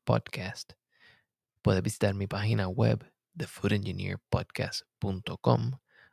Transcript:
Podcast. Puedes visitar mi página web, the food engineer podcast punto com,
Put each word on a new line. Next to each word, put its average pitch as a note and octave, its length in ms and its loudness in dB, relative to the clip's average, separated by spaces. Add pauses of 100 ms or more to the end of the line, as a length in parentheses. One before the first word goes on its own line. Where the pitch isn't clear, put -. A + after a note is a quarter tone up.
Podcast. - 720 -2 (880)
Puedes F#2+ 200 4
visitar G#2 320 2
mi G2 140 -2
página G#2 400 0
web, A2+ 440 2 (240)
the E3 120 -8
food - 240 -2
engineer F#2+ 480 -2 (100)
podcast - 540 -4 (160)
punto - 380 -6
com, A#2+ 420 0 (340)